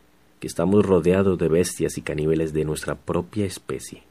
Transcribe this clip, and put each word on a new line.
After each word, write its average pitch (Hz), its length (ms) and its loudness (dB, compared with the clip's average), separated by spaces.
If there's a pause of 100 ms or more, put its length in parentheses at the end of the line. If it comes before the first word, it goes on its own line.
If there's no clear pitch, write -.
(400)
que - 80 -10
estamos 92 380 2
rodeados 92 520 4
de 82 100 0
bestias 82 500 0
y 73 40 -6
caníbales 78 500 -2
de 76 140 -2
nuestra 76 300 -6
propia 87 500 -4
especie. - 640 -12